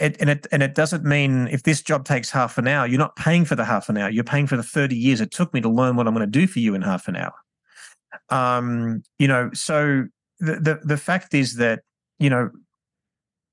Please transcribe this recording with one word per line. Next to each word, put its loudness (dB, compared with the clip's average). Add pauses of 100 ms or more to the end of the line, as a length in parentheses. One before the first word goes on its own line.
it, -2
and 2
it, -2
and 2
it 0
doesn't 0
mean 2
if -4
this 2
job -2
takes -2
half -2
an 0
hour, 2
you're 0
not 0
paying 2
for -2
the -2
half -2
an -2
hour. -2
You're 0
paying 0
for 0
the -4
thirty -2
years 2
it -4
took -2
me 0
to 0
learn 2
what 2
I'm 0
gonna 0
do 2
for -2
you 2
in -2
half -2
an -6
hour. -6 (960)
Um, 0 (160)
you 4
know, 2
so 0 (340)
the, -2
the, 0
the 0
fact -4
is 0
that, 0 (380)
you 2
know, 0 (1040)